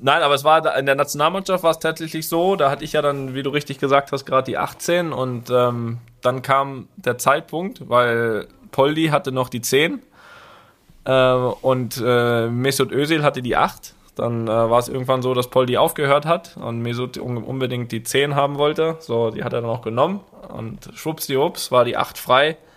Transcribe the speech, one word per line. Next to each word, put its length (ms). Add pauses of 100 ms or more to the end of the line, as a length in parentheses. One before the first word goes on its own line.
nein, 220
aber 120
es 80
war 180
da, 140
in 120
der 100
Nationalmannschaft 640
war 80
es 80
tatsächlich 500
so, 280
da 120
hatte 140
ich 120
ja 60
dann, 320
wie 120
du 60
richtig 280
gesagt 320
hast, 160
gerade 180
die 140
achtzehn 540
und, 380
ähm, 480 (220)
dann 220
kam 540
der 200
Zeitpunkt, 720
weil 600 (240)
Poldi 340
hatte 260
noch 160
die 120
zehn, 400 (1040)
äh, 280
und, 720
äh, 440
Mesut 420
Özil 320
hatte 180
die 160
acht. 380 (220)
Dann, 320
äh, 20
war 300
es 80
irgendwann 340
so, 100
dass 160
Poldi 300
aufgehört 480
hat 340
und 200
Mesut 360
un-, 220
unbedingt 540
die 100
zehn 320
haben 240
wollte. 400
So, 320
die 140
hat 80
er 100
dann 80
auch 100
genommen 400 (320)
und 400
schwuppsdiwupps 800
war 140
die 120
acht 220
frei 380 (200)